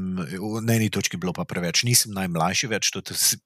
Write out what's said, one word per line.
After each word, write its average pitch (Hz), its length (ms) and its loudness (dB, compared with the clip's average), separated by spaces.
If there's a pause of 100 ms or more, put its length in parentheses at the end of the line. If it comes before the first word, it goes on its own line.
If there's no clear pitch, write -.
(600)
na 113 160 4
eni 107 160 4
točki 98 240 -2
bilo 87 160 -2
pa 87 160 -6
preveč. - 400 0
Nisem 117 240 4
najmlajši 92 560 0
več, 104 240 0
tudi 92 240 -8
s-, - 300 2